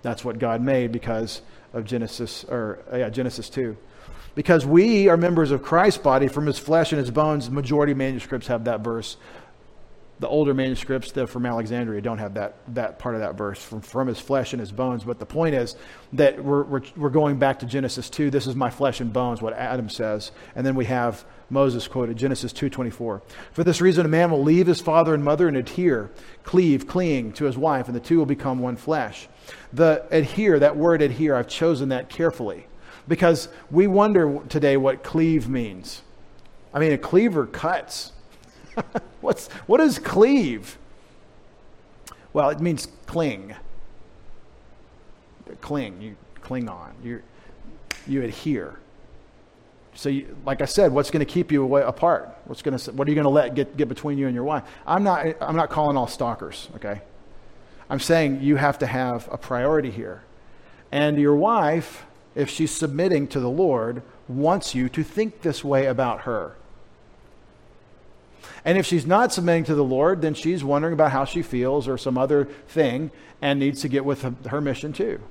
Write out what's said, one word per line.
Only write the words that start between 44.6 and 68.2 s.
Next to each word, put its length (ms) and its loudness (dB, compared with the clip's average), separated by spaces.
Cling, 380 -8
you 160 -16
cling 280 -8
on, 220 -16
you, 200 -12
you 160 -2
adhere. 560 -6
So, 140 -6
you, 360 -6
like 160 -4
I 40 0
said, 260 4
what's 180 2
gonna 160 0
keep 260 -2
you 120 4
away, 180 4
apart? 640 0
What's 160 -14
gonna, 160 -2
what 140 -2
are 40 2
you 40 2
gonna 140 4
let 260 4
get, 220 -4
get 120 0
between 300 -6
you 80 0
and 80 -2
your 80 -4
wife? 200 -4
I'm 180 2
not, 220 2
I'm 140 -2
not 160 0
calling 260 0
all 100 0
stalkers, 680 -8
okay? 260 -8
I'm 100 -2
saying 440 2
you 140 4
have 220 2
to 60 0
have 460 -4
a 60 -8
priority 520 0
here. 320 -12
And 260 2
your 180 4
wife, 720 0
if 120 -2
she's 220 -2
submitting 600 0
to 100 -2
the 100 -2
Lord, 540 0
wants 480 0
you 140 0
to 140 -4
think 380 -4
this 220 -4
way 240 2
about 340 -2
her. 320 -6